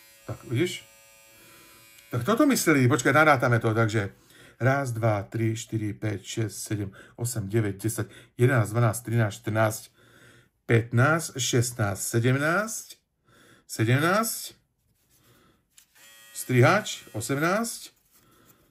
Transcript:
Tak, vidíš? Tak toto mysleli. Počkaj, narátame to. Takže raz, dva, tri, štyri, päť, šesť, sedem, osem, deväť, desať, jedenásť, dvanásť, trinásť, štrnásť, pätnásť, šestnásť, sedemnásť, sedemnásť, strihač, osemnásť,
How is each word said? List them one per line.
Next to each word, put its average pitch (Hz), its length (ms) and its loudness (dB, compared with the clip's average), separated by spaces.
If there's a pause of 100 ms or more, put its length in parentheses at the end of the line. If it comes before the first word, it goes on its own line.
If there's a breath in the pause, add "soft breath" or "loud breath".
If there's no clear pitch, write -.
(240 loud breath)
Tak, - 240 -12
vidíš? 143 400 -4 (1200 loud breath)
Tak 123 160 -6
toto 233 240 4
mysleli. 147 400 4
Počkaj, 143 240 2
narátame 135 480 4
to. 113 160 0
Takže 107 400 -2 (400 loud breath)
raz, 131 400 0
dva, 110 320 0
tri, 113 240 -2
štyri, 107 400 -6
päť, 101 320 -6
šesť, 107 320 -6
sedem, 101 340 -6 (300 loud breath)
osem, 113 240 -4
deväť, 101 320 -2
desať, 107 320 -6 (320 loud breath)
jedenásť, 120 320 2
dvanásť, 113 320 0
trinásť, 110 400 0
štrnásť, 107 380 0 (800 soft breath)
pätnásť, 123 720 2
šestnásť, 120 720 -2
sedemnásť, 147 760 -2 (840 soft breath)
sedemnásť, 175 880 -2 (1800 soft breath)
strihač, 147 800 2
osemnásť, 165 800 -4 (800 soft breath)